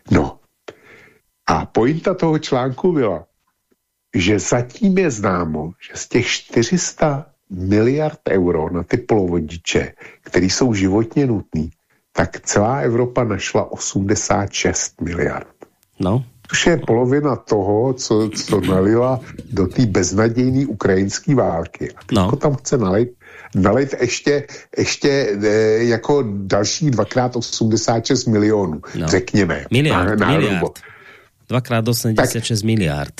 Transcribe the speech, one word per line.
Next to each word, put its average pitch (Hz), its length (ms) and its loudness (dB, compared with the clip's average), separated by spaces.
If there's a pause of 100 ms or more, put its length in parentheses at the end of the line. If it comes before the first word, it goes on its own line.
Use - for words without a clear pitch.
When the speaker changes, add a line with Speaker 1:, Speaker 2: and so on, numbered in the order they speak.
(120)
Speaker 1:
No. 78 260 2 (1080)
A 165 180 0
pointa 160 480 0
toho 156 260 0
článku 135 520 0
byla, 107 340 0 (920)
že 98 240 2
zatím 156 580 0
je 180 140 2
známo, 87 600 -2 (100)
že - 160 -20
z - 100 -12
těch - 200 0
čtyři - 500 0
sta 147 480 -2 (240)
miliard 113 720 0 (100)
euro 87 400 0
na 85 140 -4
ty - 140 -2
polovodiče, 85 960 -2 (280)
který 92 280 0
jsou 123 240 0
životně 107 520 0
nutný, 87 440 -2 (440)
tak - 280 -4
celá 117 380 0
Evropa 123 440 0
našla 104 480 -2
osmdesát 98 840 -2
šest - 480 -4
miliard. - 560 -6 (420)
Speaker 2:
No. 110 240 0 (240)
Speaker 1:
Což - 200 0
je 170 100 4
polovina 127 580 0
toho, 107 580 0
co, 110 360 0
co - 320 -2
nalila 110 580 2 (320)
do 95 160 0
té 127 180 2
beznadějné 117 840 2
ukrajinské 98 680 0
války. 92 560 -2
A - 140 -20
teďko 98 260 0
Speaker 2:
No. 135 40 0
Speaker 1:
tam 143 200 0
chce - 220 -2
nalejt 110 320 2 (460)
nalit 107 460 2
ještě, 143 420 0 (340)
ještě, - 320 0 (340)
eh, 110 400 4
jako 120 440 2
další 104 640 0
dvakrát 123 440 0
osmdesát 113 680 0
šest 131 200 0
milionů, 104 560 2 (140)
Speaker 2:
No. 85 120 -4
Speaker 1:
řekněme. 85 640 0
Speaker 2:
Miliard, 107 480 2
Speaker 1:
Na, - 80 2
na - 100 2
Speaker 2:
miliard. - 200 0
Speaker 1:
hrubo. - 160 -2 (760)
Speaker 2:
Dvakrát 117 380 0
osmdesát 117 560 0
šest 110 180 -2
Speaker 1:
Tak 107 40 -2
Speaker 2:
miliard 78 540 0